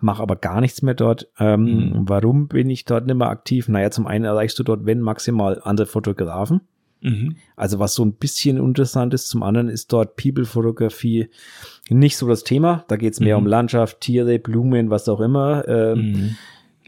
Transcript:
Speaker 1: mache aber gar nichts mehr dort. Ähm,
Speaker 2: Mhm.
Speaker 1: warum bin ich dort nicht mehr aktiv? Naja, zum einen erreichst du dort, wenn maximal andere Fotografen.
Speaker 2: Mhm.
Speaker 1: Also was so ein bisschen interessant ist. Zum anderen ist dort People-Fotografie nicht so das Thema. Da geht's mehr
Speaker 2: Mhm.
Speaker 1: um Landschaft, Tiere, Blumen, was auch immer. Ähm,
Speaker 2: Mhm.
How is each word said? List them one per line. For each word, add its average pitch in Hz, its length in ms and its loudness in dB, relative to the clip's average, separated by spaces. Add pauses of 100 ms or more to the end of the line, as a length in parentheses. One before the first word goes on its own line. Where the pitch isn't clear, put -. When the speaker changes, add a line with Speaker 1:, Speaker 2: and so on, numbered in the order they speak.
Speaker 1:
mache 104 220 0
aber 98 140 -2
gar 87 240 -2
nichts 127 220 -2
mehr 131 120 0
dort. 113 340 0 (120)
Ähm, 107 240 4
Speaker 2:
Mhm. 113 280 2 (160)
Speaker 1:
warum 117 400 2
bin 131 220 0
ich 127 140 -6
dort 120 220 -2
nicht 131 100 0
mehr 120 120 0
aktiv? 120 400 -2
Naja, 104 220 2
zum 107 160 -2
einen 107 180 -2
erreichst 107 360 -2
du - 40 -2
dort, 107 220 -2
wenn 113 140 2
maximal 107 640 -2
andere 101 220 0
Fotografen. 101 760 -2 (400)
Speaker 2:
Mhm. 127 360 -4 (200)
Speaker 1:
Also 101 220 -4
was 101 160 -2
so 120 100 0
ein 104 100 2
bisschen - 420 -2
interessant 131 560 0
ist. - 160 -4
Zum 117 140 -4
anderen 113 260 0
ist 110 240 -10
dort 113 240 2
People-Fotografie 113 1120 -2 (640)
nicht 139 260 6
so 127 120 -4
das 117 160 2
Thema. 165 440 0
Da 107 80 -2
geht's 110 240 -2
mehr 107 160 4
Speaker 2:
Mhm. 101 80 2
Speaker 1:
um 101 40 2
Landschaft, 117 520 0
Tiere, 120 380 2
Blumen, 117 520 0
was 107 180 0
auch 104 120 2
immer. 139 480 0
Ähm, 110 440 0
Speaker 2:
Mhm. 101 240 -2 (520)